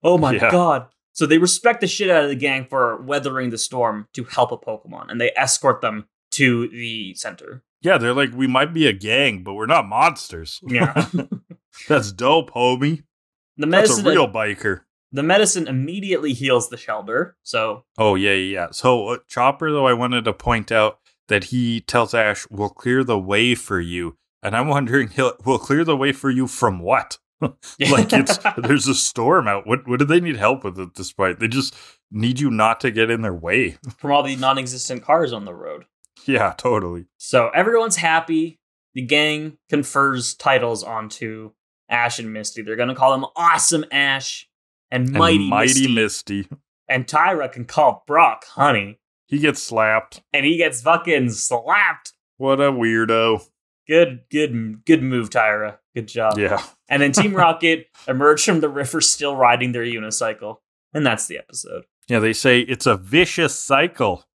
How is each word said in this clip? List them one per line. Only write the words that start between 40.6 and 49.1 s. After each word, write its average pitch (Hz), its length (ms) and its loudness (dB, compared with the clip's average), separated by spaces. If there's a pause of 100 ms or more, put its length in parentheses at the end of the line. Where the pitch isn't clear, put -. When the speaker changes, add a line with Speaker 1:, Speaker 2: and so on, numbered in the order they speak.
Speaker 1:
onto 110 680 -12 (380)
Ash 120 320 -2
and 110 120 -10
Misty. 110 300 -10
They're 107 140 -8
gonna 123 180 -2
call 131 160 4
them 135 240 0
Awesome 160 560 2
Ash 135 580 -2 (440)
and 127 160 0
Speaker 2:
And 135 100 -2
Speaker 1:
Mighty 156 300 4
Speaker 2:
Mighty 131 400 2
Speaker 1:
Misty. 104 540 -2
Speaker 2:
Misty. - 60 -10 (400)
Speaker 1:
And 131 200 -2
Tyra 156 420 0
can 120 140 -12
call 139 420 2
Brock 147 440 2
Honey. 117 500 0 (260)